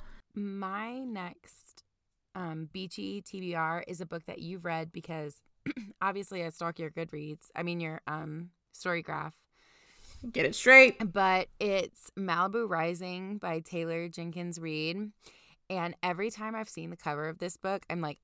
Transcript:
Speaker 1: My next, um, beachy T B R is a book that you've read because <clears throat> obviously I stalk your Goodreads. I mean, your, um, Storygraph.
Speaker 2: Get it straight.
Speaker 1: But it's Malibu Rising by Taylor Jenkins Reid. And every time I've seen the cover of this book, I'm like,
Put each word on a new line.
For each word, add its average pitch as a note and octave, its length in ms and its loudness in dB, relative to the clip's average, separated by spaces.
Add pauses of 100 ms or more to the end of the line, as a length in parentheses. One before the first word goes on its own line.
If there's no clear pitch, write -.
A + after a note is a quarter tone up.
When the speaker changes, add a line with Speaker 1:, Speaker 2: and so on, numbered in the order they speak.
(340)
Speaker 1:
My G3+ 640 -6
next, - 840 -12 (500)
um, D#3+ 380 -6
beachy F#3+ 500 -6
T - 180 -12
B F3+ 140 -4
R E3 320 -2
is E3+ 140 -8
a F3+ 60 -8
book E3 200 -8
that - 140 -10
you've F3 240 -8
read E3 280 -4
because D#3 480 -8 (240)
<clears throat> G#3+ 380 -8
obviously G3 420 -2
I E3 40 -4
stalk E3+ 320 -4
your D#3 100 -4
Goodreads. D3+ 640 -8
I - 80 -4
mean, F3 160 -2
your, D#3+ 300 -4
um, D#3 420 -8 (240)
Storygraph. D#3+ 580 -4 (1000)
Speaker 2:
Get D#3+ 120 2
it C#3+ 120 0
straight. B3+ 560 12
Speaker 1:
But F#3+ 360 4 (120)
it's G3 580 0
Malibu G3 500 2
Rising F3+ 680 -2
by E3 220 -2
Taylor E3 480 -4
Jenkins E3+ 500 -6
Reid. E3 540 -2 (560)
And F3 320 -4
every F3+ 300 0
time A3 240 -6
I've A3 140 -6
seen E3 220 -6
the E3+ 60 -10
cover D3+ 320 -4
of E3 100 -6
this F3 180 -4
book, F#3+ 340 -2
I'm E3+ 100 -2
like, D3+ 240 -4